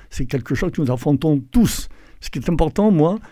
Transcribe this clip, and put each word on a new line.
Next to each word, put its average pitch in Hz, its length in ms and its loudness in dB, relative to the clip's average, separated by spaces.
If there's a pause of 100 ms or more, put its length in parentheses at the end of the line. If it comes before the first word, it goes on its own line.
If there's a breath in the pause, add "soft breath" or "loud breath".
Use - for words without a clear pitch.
c'est 127 160 -4
quelque 131 300 -4
chose 175 160 -2
que 165 100 -2
nous 127 80 0
affrontons 143 480 0
tous. - 500 0 (320 soft breath)
Ce - 80 -16
qui - 120 -8
est 175 100 -4
important, 175 400 2
moi, 175 300 2 (100)